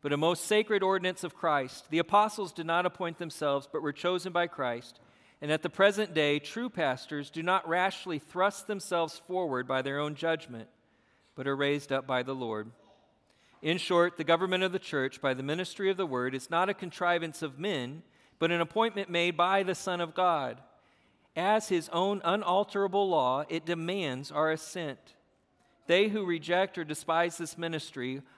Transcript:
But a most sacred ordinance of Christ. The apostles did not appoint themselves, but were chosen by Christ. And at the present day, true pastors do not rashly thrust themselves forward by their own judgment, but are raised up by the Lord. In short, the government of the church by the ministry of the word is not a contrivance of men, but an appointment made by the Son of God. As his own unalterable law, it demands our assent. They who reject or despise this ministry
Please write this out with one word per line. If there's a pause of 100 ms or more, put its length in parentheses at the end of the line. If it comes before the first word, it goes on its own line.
But
a
most
sacred
ordinance
of
Christ.
The
apostles
did
not
appoint
themselves,
but
were
chosen
by
Christ. (420)
And
at
the
present
day,
true
pastors
do
not
rashly
thrust
themselves
forward
by
their
own
judgment, (680)
but
are
raised
up
by
the
Lord. (920)
In
short,
the
government
of
the
church
by
the
ministry
of
the
word
is
not
a
contrivance
of
men, (340)
but
an
appointment
made
by
the
Son
of
God. (720)
As
his
own
unalterable
law,
it
demands
our
assent. (680)
They
who
reject
or
despise
this
ministry (160)